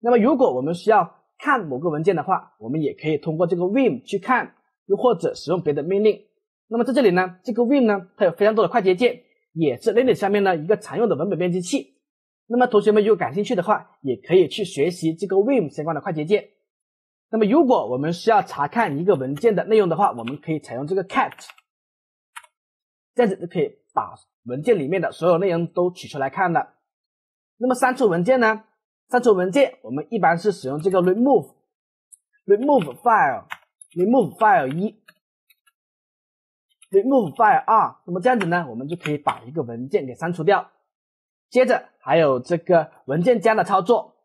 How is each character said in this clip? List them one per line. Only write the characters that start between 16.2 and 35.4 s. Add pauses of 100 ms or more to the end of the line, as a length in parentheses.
键。 (800)
那
么
如
果
我
们
需
要
查
看
一
个
文
件
的
内
容
的
话，
我
们
可
以
采
用
这
个
cat， (1800)
这
样
子
就
可
以 (160)
把 (300)
文
件
里
面
的
所
有
内
容
都
取
出
来
看
了。 (840)
那
么
删
除
文
件
呢？ (440)
删
除
文
件
我
们
一
般
是
使
用
这
个
remove，remove
file，remove
file
一 (1900)